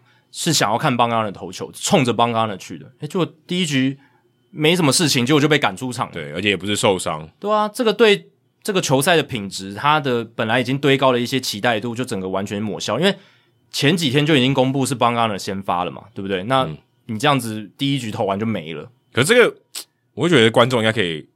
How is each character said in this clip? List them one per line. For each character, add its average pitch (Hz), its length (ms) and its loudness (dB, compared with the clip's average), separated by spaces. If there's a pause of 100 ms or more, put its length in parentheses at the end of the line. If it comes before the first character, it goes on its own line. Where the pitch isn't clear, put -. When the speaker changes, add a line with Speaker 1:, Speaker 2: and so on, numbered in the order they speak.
(320)
Speaker 1:
是 - 200 -4
想 117 200 2
要 113 40 2
看 127 220 0
邦 120 100 2
加 117 120 0
尔 107 120 -2
投 90 200 -14
球， - 240 -12
冲 175 280 2
着 120 80 2
邦 117 220 2
加 113 140 0
尔 98 100 -8
去 85 220 -14
的。 - 120 -20 (100)
诶， 147 60 -8
结 - 60 -12
果 165 180 -2 (140)
第 180 160 -2
一 180 60 0
局 139 280 0 (540)
没 151 260 2
什 180 80 2
么 139 80 4
事 151 160 2
情， 127 160 2
结 135 100 2
果 151 60 6
就 147 80 4
被 151 120 2
赶 101 180 -2
出 127 160 -8
场 117 140 -6
了。 - 60 -18
Speaker 2:
对， 73 200 -10
而 90 80 -6
且 104 80 2
也 95 80 2
不 85 80 -12
是 104 100 -2
受 98 220 2
伤。 80 320 -6 (100)
Speaker 1:
对 202 120 -4
啊， 214 180 0
这 226 140 -6
个 214 100 2
对 208 380 2 (300)
这 214 120 -4
个 185 80 0
球 135 200 2
赛 175 140 4
的 151 80 2
品 98 260 -8
质， 95 240 -10
他 147 280 0
的 120 240 -2
本 117 200 -6
来 117 140 2
已 127 40 0
经 131 140 -2
堆 139 200 2
高 131 160 4
的 120 60 2
一 120 60 0
些 131 140 -4
期 104 220 -6
待 117 180 2
度， 117 160 -6
就 127 80 -6
整 110 160 -6
个 92 80 -6
完 95 180 -4
全 101 160 -6
抹 98 160 -4
消。 107 220 -4
因 175 60 2
为 196 100 2 (560)
前 147 240 2
几 170 140 -2
天 147 160 2
就 156 100 4
已 127 60 4
经 135 120 2
公 131 180 2
布 135 140 0
是 127 80 -4
邦 117 220 2
加 117 80 0
尔 104 160 -2
先 95 240 -6
发 90 220 -2
了 78 60 -6
嘛， - 120 -16 (100)
对 104 80 -10
不 98 60 -8
对？ 95 160 -2
那 131 200 0
Speaker 2:
嗯。 78 140 -8 (280)
Speaker 1:
你 110 120 -8
这 127 100 0
样 139 120 4
子 107 380 -8
第 139 180 -2
一 135 40 -4
局 113 120 -6
投 104 140 -4
完 98 120 0
就 110 80 -4
没 85 280 -4
了。 73 180 -12 (220)
Speaker 2:
可 113 80 2
是 147 60 2
这 226 80 4
个， 226 200 4 (580)
我 120 100 -4
会 175 60 0
觉 156 100 6
得 113 120 6
观 120 180 4
众 123 100 2
应 110 40 2
该 110 80 4
可 110 100 -2
以 80 340 -4